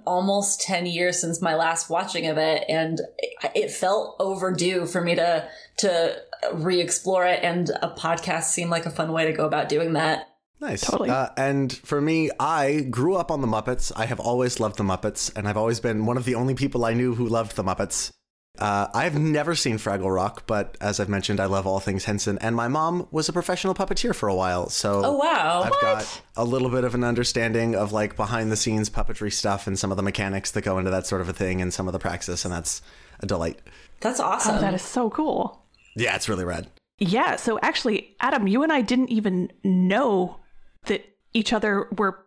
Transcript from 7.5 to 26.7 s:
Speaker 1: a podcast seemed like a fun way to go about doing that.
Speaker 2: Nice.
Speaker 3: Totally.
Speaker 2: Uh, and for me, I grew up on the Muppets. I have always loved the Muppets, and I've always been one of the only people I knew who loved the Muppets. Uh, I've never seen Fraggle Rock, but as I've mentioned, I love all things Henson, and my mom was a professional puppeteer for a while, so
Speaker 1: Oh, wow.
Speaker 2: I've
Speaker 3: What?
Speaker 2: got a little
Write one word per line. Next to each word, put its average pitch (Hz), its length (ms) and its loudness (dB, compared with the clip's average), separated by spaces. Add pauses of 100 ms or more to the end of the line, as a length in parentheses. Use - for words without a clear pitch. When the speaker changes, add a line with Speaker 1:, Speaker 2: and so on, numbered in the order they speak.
Speaker 1:
a 160 80 -2
podcast 165 540 -2
seemed 170 260 -2
like 165 160 0
a 165 40 -4
fun 160 220 -2
way 160 140 2
to 160 60 2
go 156 120 0
about 151 240 0
doing 160 260 2
that. 156 320 0 (340)
Speaker 2:
Nice. 277 200 -4
Speaker 3:
Totally. - 280 0
Speaker 2:
Uh, 131 280 2
and 135 360 0
for - 280 -4
me, 160 400 2
I 147 400 2 (100)
grew 139 240 2
up 170 160 0
on 143 120 0
the 123 40 0
Muppets. 110 480 0
I 113 120 -2
have 120 120 -4
always 123 400 0
loved 107 180 0
the 107 60 -2
Muppets, 98 540 -2
and 104 100 -4
I've 104 100 0
always 113 220 2
been 110 260 0
one 120 120 0
of 123 80 -2
the 127 100 0
only 127 220 0
people 131 280 0
I 113 100 2
knew 123 200 2
who 117 140 0
loved 113 260 0
the 107 80 -2
Muppets. 95 480 -2 (480)
Uh, 101 340 0
I've 147 240 0
never 151 380 2
seen 117 240 0
Fraggle 98 340 0
Rock, 92 360 -2
but 104 320 -2
as 104 180 -2
I've 101 100 -2
mentioned, 101 300 0
I 98 60 2
love 95 240 0
all 95 100 0
things 95 280 -2
Henson, 101 340 -2
and 117 160 0
my 117 100 0
mom 160 460 -2
was 156 160 0
a 165 40 -2
professional 180 400 0
puppeteer 202 400 0
for - 160 0
a 98 60 2
while, 90 340 0
so 101 360 0
Speaker 1:
Oh, 277 140 2
wow. 185 440 2
Speaker 2:
I've 214 80 0
Speaker 3:
What? 571 100 0
Speaker 2:
got - 420 0 (140)
a 117 80 0
little 127 260 0